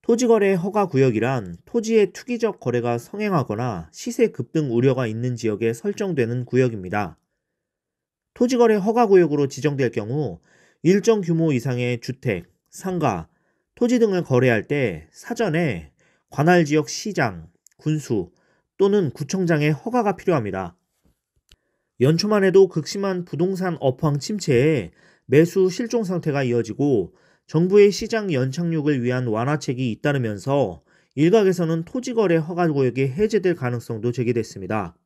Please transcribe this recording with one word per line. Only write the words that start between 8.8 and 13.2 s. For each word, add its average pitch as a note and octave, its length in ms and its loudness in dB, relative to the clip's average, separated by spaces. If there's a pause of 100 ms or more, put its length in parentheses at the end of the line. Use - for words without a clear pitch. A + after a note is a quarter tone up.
지정될 C3+ 420 -2
경우 A2+ 500 -6 (420)
일정 G#3 380 4
규모 E3 320 0
이상의 B2 480 -2
주택, A2+ 460 -6 (240)
상가, D3 580 -4 (460)